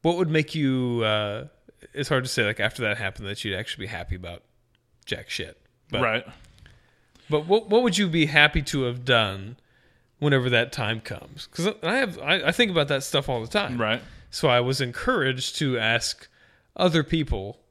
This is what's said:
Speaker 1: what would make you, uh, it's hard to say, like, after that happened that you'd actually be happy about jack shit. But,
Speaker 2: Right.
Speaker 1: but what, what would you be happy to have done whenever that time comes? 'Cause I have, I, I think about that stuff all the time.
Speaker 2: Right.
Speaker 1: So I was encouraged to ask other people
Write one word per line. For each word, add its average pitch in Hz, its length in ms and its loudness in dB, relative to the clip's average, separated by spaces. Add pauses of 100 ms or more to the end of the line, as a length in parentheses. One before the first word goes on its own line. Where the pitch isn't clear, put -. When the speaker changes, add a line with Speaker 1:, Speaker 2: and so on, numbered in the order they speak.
Speaker 1:
what 170 140 2
would 175 140 0
make 156 240 0
you, 127 500 0
uh, 107 420 -2 (460)
it's 139 160 -6
hard 131 160 2
to 127 60 -8
say, 117 140 0
like, 107 160 0
after 110 220 -2
that 104 160 0
happened 98 280 -6
that 101 180 -8
you'd 98 120 -4
actually 98 300 -8
be - 40 -12
happy 90 260 -8
about 87 260 -14 (640)
jack - 220 -8
shit. - 300 -10 (320)
But, - 120 -2
Speaker 2:
Right. 113 220 0 (1040)
Speaker 1:
but 151 180 0
what, 208 220 2
what 226 140 6
would 196 160 2
you 196 100 4
be 160 180 4
happy 151 360 6
to 139 200 -2
have 123 220 -4
done 107 520 0 (600)
whenever 135 320 2
that 120 220 2
time 113 280 -4
comes? - 460 -14
'Cause 175 220 -4 (140)
I 190 140 0
have, 220 240 -2
I, 156 280 0
I 175 40 -4
think 233 180 2
about 151 180 2
that 139 140 0
stuff - 260 -2
all 123 120 -2
the 113 80 -10
time. 160 320 -2
Speaker 2:
Right. 113 200 2 (300)
Speaker 1:
So - 180 0
I 123 120 6
was 131 200 0
encouraged 131 760 -2
to 127 220 0
ask 113 500 -2 (480)
other 165 260 4
people 123 560 -2 (120)